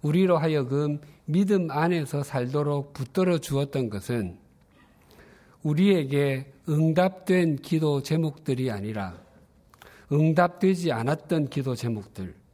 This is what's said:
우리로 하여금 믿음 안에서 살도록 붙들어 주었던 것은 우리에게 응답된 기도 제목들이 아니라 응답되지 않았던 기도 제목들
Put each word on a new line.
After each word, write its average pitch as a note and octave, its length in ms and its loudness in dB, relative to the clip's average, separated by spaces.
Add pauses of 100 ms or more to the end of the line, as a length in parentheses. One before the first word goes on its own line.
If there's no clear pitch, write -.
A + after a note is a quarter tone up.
우리로 F3 340 4
하여금 D3 640 0 (240)
믿음 F#3 460 2
안에서 D3+ 540 0
살도록 C#3+ 680 -2
붙들어 F3 460 0
주었던 C#3 500 -2
것은 G#2 500 -4 (1200)
우리에게 C#3+ 880 2 (160)
응답된 E3 880 2
기도 D3 460 -2
제목들이 C#3+ 680 -2
아니라 G2+ 460 -6 (920)
응답되지 E3+ 840 2
않았던 C#3+ 560 -2
기도 C3+ 260 -4
제목들 G2+ 680 -8 (120)